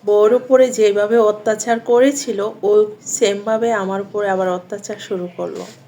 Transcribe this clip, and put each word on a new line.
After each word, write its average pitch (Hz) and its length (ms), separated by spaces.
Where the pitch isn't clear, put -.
বউর 208 260
উপরে 254 380
যেভাবে 208 480
অত্যাচার 214 640
করেছিল, 240 680
ওই 208 240
সেমভাবে 220 720
আমার 196 280
উপরে 202 300
আবার 185 180
অত্যাচার 202 480
শুরু 180 400
করলো। 175 300